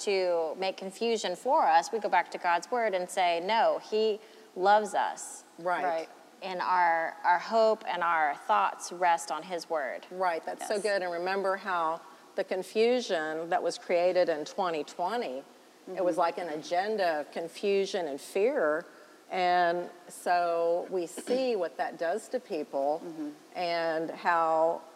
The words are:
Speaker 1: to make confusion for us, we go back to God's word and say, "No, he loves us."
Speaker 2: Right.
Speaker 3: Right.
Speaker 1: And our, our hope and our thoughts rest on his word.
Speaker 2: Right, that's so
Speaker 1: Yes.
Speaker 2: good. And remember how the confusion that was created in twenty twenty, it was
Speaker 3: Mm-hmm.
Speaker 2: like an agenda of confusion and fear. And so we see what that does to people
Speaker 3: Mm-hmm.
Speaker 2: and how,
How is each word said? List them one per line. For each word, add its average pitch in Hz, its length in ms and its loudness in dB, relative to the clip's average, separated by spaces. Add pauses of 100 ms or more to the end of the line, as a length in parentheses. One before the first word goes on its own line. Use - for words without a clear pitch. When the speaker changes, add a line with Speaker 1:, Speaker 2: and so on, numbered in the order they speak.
Speaker 1:
to 175 540 2
make 190 180 -4
confusion 208 600 -4
for 262 300 2
us, 165 240 4
we 226 80 -4
go 202 120 -2
back 175 220 2
to 185 60 -8
God's 175 320 0
word 226 240 0
and 180 140 -2
say, 175 320 0
"No, 180 400 2 (100)
he 214 300 0 (340)
loves 202 400 4
us." - 500 -4 (140)
Speaker 2:
Right. 175 260 -2
Speaker 3:
Right. 165 240 -2 (340)
Speaker 1:
And 185 180 -8
our, 165 640 2
our 175 140 4
hope 220 500 4
and 180 140 -2
our 160 320 2 (120)
thoughts 202 460 0
rest 170 400 0
on 156 120 -4
his 180 260 -8
word. 131 400 -4
Speaker 2:
Right, 180 340 -2
that's 180 240 -8
so 220 60 0
Speaker 1:
Yes. 196 80 -2
Speaker 2:
good. 202 200 0
And 180 80 -4
remember 190 460 -2
how 175 460 -2 (320)
the 190 100 -2
confusion 185 1040 0
that 180 140 0
was 170 160 -2
created 180 500 2
in 151 160 -2
twenty 165 400 -2
twenty, 180 580 -4 (540)
it 185 80 0
was 175 120 4
Speaker 3:
Mm-hmm. 180 40 0
Speaker 2:
like 170 180 2
an 175 120 -6
agenda 175 720 0
of 139 120 -10
confusion 190 760 -2
and 139 140 -6
fear. 190 640 0 (460)
And 180 580 2 (200)
so 175 840 0
we 180 160 -2
see 247 500 -2
what 165 220 -4
that 165 200 -4
does 175 300 -2
to 247 120 -4
people 151 640 -2
Speaker 3:
Mm-hmm. 156 240 -8 (300)
Speaker 2:
and 165 520 -2
how, 165 720 2 (140)